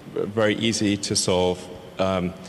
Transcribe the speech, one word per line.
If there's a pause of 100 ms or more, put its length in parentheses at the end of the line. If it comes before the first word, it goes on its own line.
(140)
very
easy
to
solve. (320)
Um, (160)